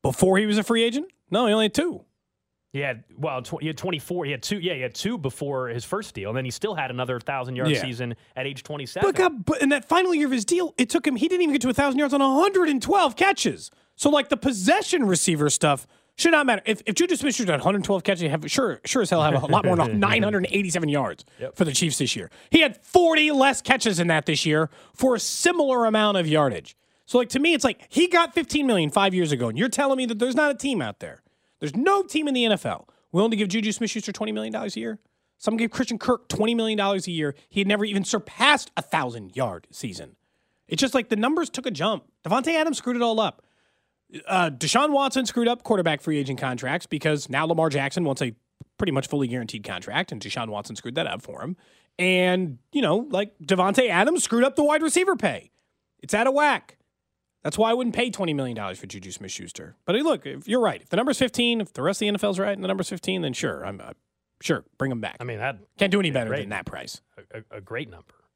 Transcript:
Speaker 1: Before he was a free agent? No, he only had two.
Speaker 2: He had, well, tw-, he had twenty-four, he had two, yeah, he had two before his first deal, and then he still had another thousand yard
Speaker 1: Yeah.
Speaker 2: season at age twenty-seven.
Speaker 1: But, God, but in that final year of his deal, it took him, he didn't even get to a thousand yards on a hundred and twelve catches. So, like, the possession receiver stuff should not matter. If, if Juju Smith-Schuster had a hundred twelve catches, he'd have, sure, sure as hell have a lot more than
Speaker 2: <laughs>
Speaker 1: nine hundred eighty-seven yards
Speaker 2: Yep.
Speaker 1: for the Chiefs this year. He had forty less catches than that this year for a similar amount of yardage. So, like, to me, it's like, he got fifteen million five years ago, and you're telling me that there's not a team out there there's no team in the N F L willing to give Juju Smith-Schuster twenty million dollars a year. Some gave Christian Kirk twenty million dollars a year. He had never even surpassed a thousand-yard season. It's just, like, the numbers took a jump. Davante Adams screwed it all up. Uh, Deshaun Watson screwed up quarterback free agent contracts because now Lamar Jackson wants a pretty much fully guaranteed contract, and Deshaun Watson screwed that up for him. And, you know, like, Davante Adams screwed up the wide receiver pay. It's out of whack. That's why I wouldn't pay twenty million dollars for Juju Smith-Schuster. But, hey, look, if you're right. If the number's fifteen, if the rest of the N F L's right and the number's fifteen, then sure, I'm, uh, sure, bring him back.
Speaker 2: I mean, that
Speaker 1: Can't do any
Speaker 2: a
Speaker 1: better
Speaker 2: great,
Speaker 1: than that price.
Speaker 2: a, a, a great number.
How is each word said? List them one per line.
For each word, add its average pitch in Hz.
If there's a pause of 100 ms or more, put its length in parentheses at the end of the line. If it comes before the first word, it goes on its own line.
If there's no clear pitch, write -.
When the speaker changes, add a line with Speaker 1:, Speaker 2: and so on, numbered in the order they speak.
Speaker 1:
Before 190
he 214
was 208
a 214
free 226
agent? 262 (220)
No, 233
he 208
only 220
had 208
two. 330 (720)
Speaker 2:
He 135
had, 127 (120)
well, 139
tw-, 151
he 151
had 156
twenty-four, 175
he 139
had 127
two, 208
yeah, 170
he 131
had 127
two 220
before 135
his 117
first 208
deal, 101
and 117
then 131
he 123
still 208
had 135
another 123
thousand 131
yard 127
Speaker 1:
Yeah. 127
Speaker 2:
season 120 (180)
at 131
age 135
twenty-seven. 147
Speaker 1:
But, 349
God, 320
but 285
in 277
that 277
final 370
year 302
of 254
his 233
deal, 349
it -
took 330
him, 277
he 262
didn't 359
even 302
get 269
to 254
a 254
thousand 277
yards 285
on 285
a 269
hundred 359
and 269
twelve 330
catches. 247 (240)
So, -
like, 285
the 285
possession 269
receiver 160
stuff 143 (300)
should 330
not 294
matter. 220
If, 220
if 214
Juju 349
Smith-Schuster 233
had 139
a -
hundred 190
twelve 190
catches, 180
he'd 151
have, 151
sure, 208
sure 254
as 175
hell 165
have 139
a 147
lot 175
more 180
than 147
Speaker 2:
<laughs> -
Speaker 1:
nine 208
hundred 202
eighty-seven 175
yards 131 (140)
Speaker 2:
Yep. 127
Speaker 1:
for 185
the 151
Chiefs 147
this 131
year. - (220)
He 330
had 302
forty 320
less 269
catches 226
than 170
that 160
this 151
year 156 (260)
for 254
a 214
similar 277
amount 214
of 175
yardage. 143 (300)
So, 240
like, 247
to 262
me, 320
it's 254
like, 247
he 349
got 339
fifteen 294
million 190
five 196
years 175
ago, 123
and 113
you're 233
telling 269
me 254
that 220
there's 247
not 294
a 269
team 233
out 107
there - (440)
there's 147
no 381
team 311
in 269
the 247
N 220
F 180
L 87 (240)
willing 208
to 226
give 202
Juju 208
Smith-Schuster 214
twenty 214
million 214
dollars 214
a 214
year. 226 (400)
Some 226
gave 220
Christian 233
Kirk -
twenty 226
million 220
dollars 196
a 185
year. 151 (140)
He 202
had 196
never 208
even 202
surpassed -
a 170
thousand-yard 117
season. 82 (520)
It's 165
just, 269
like, 254
the 220
numbers 294
took 254
a 254
jump. 185 (180)
Davante 254
Adams 311
screwed 247
it 240
all 226
up. 190 (840)
Uh, 180
Deshaun 226
Watson 269
screwed 233
up 240
quarterback 170
free 156
agent 135
contracts 131
because 151
now 143
Lamar 160
Jackson 139
wants 139
a 120 (440)
pretty 190
much 135
fully 143
guaranteed 117
contract, 104
and 110
Deshaun 113
Watson 104
screwed 117
that 165
up -
for -
him. 165 (420)
And, 180 (140)
you 294
know, 208
like, 202
Davante 196
Adams 226
screwed 240
up 269
the 294
wide 302
receiver 359
pay. 180 (480)
It's -
out 226
of 269
whack. 285 (640)
That's 160
why 226
I 233
wouldn't 247
pay 247
twenty 180
million 131
dollars 95
for -
Juju 92
Smith-Schuster. -
But, 185
hey, 262
look, 294
if 139
you're 233
right. 160
If -
the 170
number's 254
fifteen, 240
if -
the 123
rest 185
of -
the 208
N 208
F 202
L's 196
right 202
and 196
the 185
number's 190
fifteen, 185
then 139
sure, 87
I'm, 101
uh, - (480)
sure, 139 (140)
bring 135
him 117
back. -
Speaker 2:
I 120
mean, 113
that 123 (180)
Speaker 1:
Can't 196
do 202
any 175
Speaker 2:
a 143
Speaker 1:
better 117
Speaker 2:
great, 143
Speaker 1:
than 98
that 101
price. - (160)
Speaker 2:
a, 104
a, 107
a -
great 110
number. 85 (220)